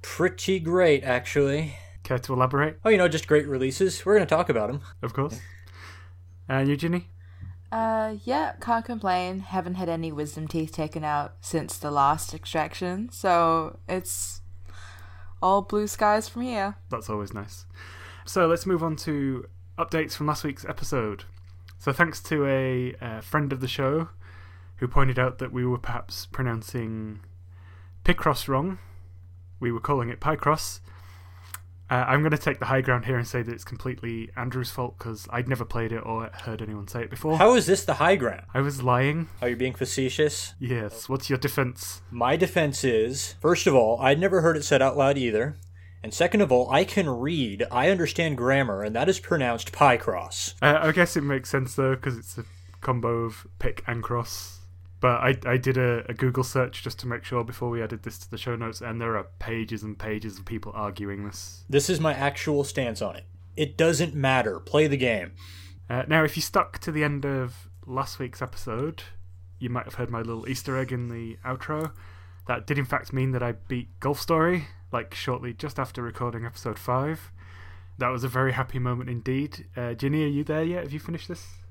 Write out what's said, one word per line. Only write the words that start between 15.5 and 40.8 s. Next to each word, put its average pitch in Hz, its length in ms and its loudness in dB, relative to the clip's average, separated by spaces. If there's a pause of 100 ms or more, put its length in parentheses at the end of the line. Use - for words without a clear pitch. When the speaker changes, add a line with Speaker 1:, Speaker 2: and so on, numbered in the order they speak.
Speaker 3:
blue 208 240 0
skies 214 420 2
from 240 140 -8
here. 208 360 -4 (120)
Speaker 2:
That's 113 180 -6
always 104 240 -4
nice. 101 320 -10 (640)
So 175 200 4
let's 170 180 2
move 180 160 2
on 160 140 0
to 139 500 -2 (320)
updates 160 360 -2
from 151 120 -4
last 151 160 -2
week's 143 220 -6
episode. 110 580 -2 (560)
So - 140 0
thanks 165 320 2
to 151 200 2
a, 131 560 0
uh, 113 200 -8
friend 143 320 0
of 131 80 -4
the 127 80 -2
show 143 400 0 (720)
who 123 100 0
pointed 131 280 6
out 127 220 2
that 131 140 -6
we 123 120 0
were 123 140 2
perhaps - 480 -6
pronouncing 110 920 -4 (840)
Picross 160 440 4
wrong. 156 320 0 (800)
We 120 100 0
were 117 80 -2
calling 120 300 0
it 120 100 -8
Picross. 156 640 0 (1080)
Uh, 127 200 2
I'm 143 160 6
gonna 151 120 4
take 143 220 -2
the 131 60 -2
high 135 160 4
ground 127 240 2
here 131 120 0
and 120 120 0
say 123 140 -2
that 113 100 -6
it's 117 100 -10
completely 117 760 -8
Andrew's 123 360 -4
fault 123 260 -6
'cause 113 320 -10
I'd 120 160 -2
never 120 180 -2
played 113 280 -2
it 113 120 -4
or 113 280 -4
heard 113 280 -8
anyone 104 280 -8
say 117 140 -6
it 107 80 -8
before. 156 280 0
Speaker 1:
How 214 160 10
is 240 120 6
this 185 180 4
the 156 100 2
high 175 220 6
ground? 117 360 -2
Speaker 2:
I 127 80 2
was 139 220 -2
lying. 135 460 2 (120)
Speaker 1:
Are 123 100 0
you 120 60 -2
being 123 180 0
facetious? - 840 0
Speaker 2:
Yes. 117 500 -4